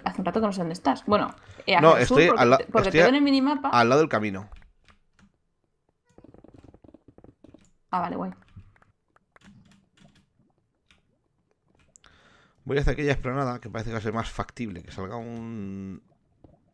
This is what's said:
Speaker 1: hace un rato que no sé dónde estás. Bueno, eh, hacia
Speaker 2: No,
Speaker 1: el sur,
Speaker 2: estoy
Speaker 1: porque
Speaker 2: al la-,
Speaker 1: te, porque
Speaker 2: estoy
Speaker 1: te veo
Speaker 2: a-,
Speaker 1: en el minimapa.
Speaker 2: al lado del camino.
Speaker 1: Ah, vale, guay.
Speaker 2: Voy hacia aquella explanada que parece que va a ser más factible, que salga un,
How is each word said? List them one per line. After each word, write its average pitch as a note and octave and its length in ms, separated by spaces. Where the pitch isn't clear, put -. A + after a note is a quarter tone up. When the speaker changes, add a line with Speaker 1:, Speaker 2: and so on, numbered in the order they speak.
Speaker 1:
hace F#3 160
un F#3 40
rato F3+ 160
que A3 60
no G3+ 60
sé F#3+ 80
dónde E3+ 140
estás. B3 320
Bueno, - 280
eh, F#3+ 100
hacia E3+ 40
Speaker 2:
No, D#3 160
Speaker 1:
el B2 100
sur, B3 140
Speaker 2:
estoy E3+ 80
Speaker 1:
porque B2+ 140
Speaker 2:
al A#2+ 80
la-, C3 80
Speaker 1:
te, - 80
porque G#3 220
Speaker 2:
estoy F#3 40
Speaker 1:
te D3+ 60
veo E3+ 80
Speaker 2:
a-, - 40
Speaker 1:
en C4 60
el D4 60
minimapa. C#4 480
Speaker 2:
al A#2+ 180
lado D3+ 120
del D#3+ 80
camino. G#2 400
Speaker 1:
Ah, F#3 100
vale, F3 160
guay. F3+ 160
Speaker 2:
Voy B2+ 140
hacia C#3 140
aquella C#3+ 200
explanada C3 480
que - 80
parece A2 220
que A2+ 40
va A2+ 40
a G#2 40
ser G#2+ 120
más A2+ 160
factible, G2+ 520
que - 80
salga F#2+ 260
un, A2+ 840